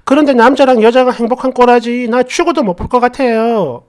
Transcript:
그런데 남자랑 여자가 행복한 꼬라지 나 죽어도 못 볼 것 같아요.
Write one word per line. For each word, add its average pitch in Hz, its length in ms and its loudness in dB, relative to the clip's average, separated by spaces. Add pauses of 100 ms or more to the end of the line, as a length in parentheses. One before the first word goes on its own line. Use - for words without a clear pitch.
그런데 285 300 2
남자랑 254 500 2
여자가 247 280 2
행복한 233 400 -4
꼬라지 240 580 0
나 247 140 0
죽어도 320 400 -2
못 185 120 -4
볼 - 120 -10
것 247 120 -2
같아요. 226 880 -2